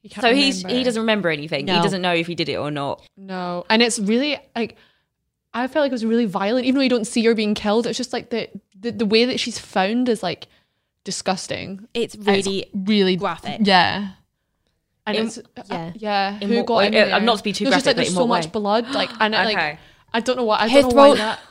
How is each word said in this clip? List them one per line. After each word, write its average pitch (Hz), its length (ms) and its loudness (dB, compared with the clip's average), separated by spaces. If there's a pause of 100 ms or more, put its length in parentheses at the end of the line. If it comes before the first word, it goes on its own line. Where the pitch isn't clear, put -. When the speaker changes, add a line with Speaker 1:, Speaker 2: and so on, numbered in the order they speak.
Speaker 1:
He 214 60 -20
can't 208 160 -10
Speaker 2:
So 233 100 6
he's, 277 300 2
Speaker 1:
remember. 247 140 -2
Speaker 2:
he 254 80 0
doesn't 220 160 0
remember 208 280 0
anything. 147 380 -4
He 185 60 0
Speaker 3:
No. 170 100 2
Speaker 2:
doesn't 185 180 -2
know 180 120 0
if 165 140 -2
he 170 80 -8
did 160 120 -4
it 135 80 -4
or 139 160 -4
not. 143 300 -6 (160)
Speaker 1:
No. 180 520 -8
And 220 120 4
it's 226 180 2
really, 240 400 0 (160)
like, 233 220 -6 (760)
I 143 140 -4
felt 302 160 0
like 269 80 2
it 247 80 -4
was 220 60 -2
really 226 200 2
violent, 202 400 -2
even 262 100 2
though 277 80 2
you 254 60 2
don't 226 160 0
see 226 200 0
her 226 100 4
being 214 200 0
killed. 220 320 0
It's 226 100 -4
just, 254 160 -8
like, - 160 -8
the, 226 200 -6 (300)
the, 233 120 -6
the 214 140 -2
way 220 200 6
that 247 120 -2
she's - 220 -6
found 220 480 0
is, 220 160 -2
like, - 240 -8 (560)
disgusting. 190 880 -6
Speaker 3:
It's 233 220 -6
Speaker 1:
And 208 140 -6
it's 196 180 2
Speaker 3:
really 196 260 -4
Speaker 1:
really 190 440 2
Speaker 3:
graphic. 165 460 -8
Speaker 1:
Yeah. 190 480 2 (920)
And 214 120 -4
Speaker 2:
In 226 100 -2
Speaker 1:
it's, 226 120 -12
uh, - 20 -18 (280)
Speaker 3:
Yeah. 170 260 -8
Speaker 1:
yeah. 202 440 -4
Speaker 2:
In 202 80 -6
Speaker 1:
Who 233 80 0
Speaker 2:
what 233 120 0
Speaker 1:
got 233 100 0
Speaker 2:
way? 202 100 4
Speaker 1:
in 220 80 -2
Speaker 2:
Uh, 226 60 6
I'm 202 80 4
Speaker 1:
there? 208 120 2
Speaker 2:
not 220 180 2
to - 40 -16
be 208 80 -2
too 202 140 -4
Speaker 1:
There's 185 100 4
just, - 80 0
Speaker 2:
graphic, - 20 -6
Speaker 1:
like, 277 100 2
Speaker 2:
but - 20 -2
Speaker 1:
there's 240 120 0
Speaker 2:
in 180 60 -4
Speaker 1:
so 254 60 2
Speaker 2:
what 240 60 2 (100)
Speaker 1:
much 160 80 -2
Speaker 2:
way? 165 60 -12
Speaker 1:
blood, 220 400 -2
like, - 180 -2 (100)
and 220 160 0
it, - 40 2
like, 208 180 0
Speaker 2:
<gasps> - 0 -
Okay. 156 200 -2 (360)
Speaker 1:
I 233 80 0
don't 254 160 -2
know 240 80 -2
what, 214 160 2
I 220 80 0
Speaker 3:
Her 277 140 6
Speaker 1:
don't 254 80 2
know 240 40 2
why 277 140 10
Speaker 3:
throat 233 80 6
Speaker 1:
that 214 220 -4 (120)